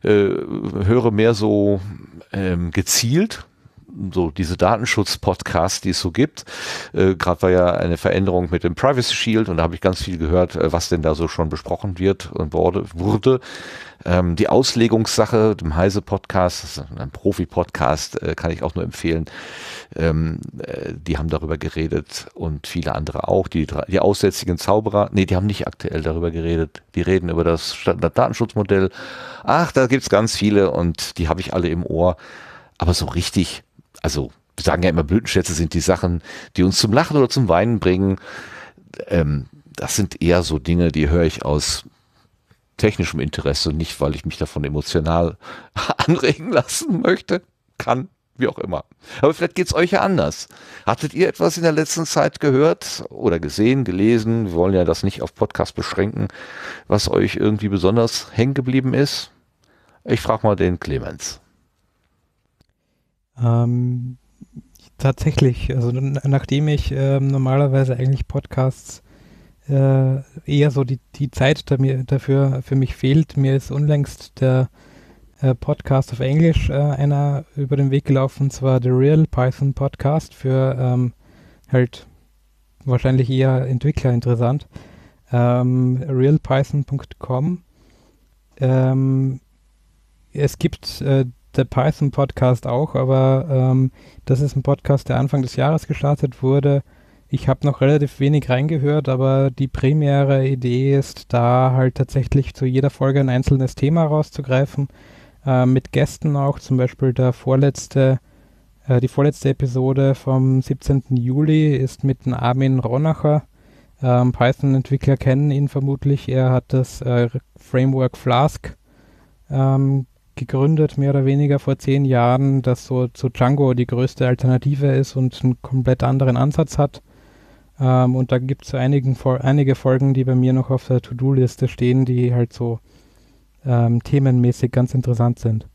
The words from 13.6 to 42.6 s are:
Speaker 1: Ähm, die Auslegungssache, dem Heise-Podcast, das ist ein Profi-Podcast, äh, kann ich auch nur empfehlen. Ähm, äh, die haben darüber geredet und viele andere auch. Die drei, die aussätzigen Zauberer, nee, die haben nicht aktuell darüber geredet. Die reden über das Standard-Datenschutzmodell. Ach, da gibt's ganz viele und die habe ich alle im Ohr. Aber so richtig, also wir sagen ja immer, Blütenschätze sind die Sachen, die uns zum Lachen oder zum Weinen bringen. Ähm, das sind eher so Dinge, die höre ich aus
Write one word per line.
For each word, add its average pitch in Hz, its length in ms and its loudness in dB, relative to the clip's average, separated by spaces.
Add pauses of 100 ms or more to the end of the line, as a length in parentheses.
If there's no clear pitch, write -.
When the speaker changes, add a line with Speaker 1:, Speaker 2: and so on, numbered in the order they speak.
Speaker 1:
Ähm, 87 320 0
die 104 100 0
Auslegungssache, 113 1080 2
dem 80 180 -4
Heise-Podcast, 95 880 -2
das - 140 -14
ist 67 80 -12 (120)
ein - 120 -10
Profi-Podcast, - 1120 -2
äh, 82 140 -4
kann 82 160 -4
ich - 120 -6
auch - 120 -6
nur 87 100 -4
empfehlen. 82 400 -4 (680)
Ähm, 80 440 0 (200)
äh, - 360 -10
die 78 220 -6
haben 76 100 -4
darüber 78 300 -4
geredet 78 800 -6
und 78 320 -8
viele - 280 -6
andere - 320 -4
auch. 92 220 0
Die 80 160 -2
drei, 76 240 -6
die 87 100 0
aussätzigen 90 580 0
Zauberer, 104 540 0
nee, 95 140 2
die 92 100 -2
haben 95 120 0
nicht 104 200 -4
aktuell - 360 -8
darüber 82 280 -2
geredet. 82 500 -4 (140)
Die 90 60 0
reden 87 260 0
über 82 160 0
das 82 320 -2
Standard-Datenschutzmodell. 101 1120 0 (540)
Ach, 156 300 0
da 131 140 4
gibt's 127 220 -2
ganz 110 280 2
viele 101 340 4
und - 460 -4
die 82 100 -2
habe 80 140 -2
ich - 120 -8
alle 87 140 0
im 85 180 -2
Ohr. 85 300 0 (640)
Aber 85 160 2
so - 120 -2
richtig, - 580 -4 (380)
also 71 300 -6 (240)
wir - 80 -12
sagen 87 200 0
ja 92 80 2
immer, 80 120 0
Blütenschätze 90 500 0
sind 78 200 -2
die 85 80 0
Sachen, 87 400 0 (340)
die 90 80 2
uns 92 160 2
zum 104 140 0
Lachen 151 240 2
oder 131 100 4
zum 123 220 0
Weinen 101 320 2
bringen. 92 340 2 (920)
Ähm, 73 400 0 (280)
das - 220 -6
sind - 240 -4
eher 87 220 4
so 80 140 -2
Dinge, 82 360 0
die 76 160 2
höre 85 160 2
ich - 180 -4
aus - 400 -2 (960)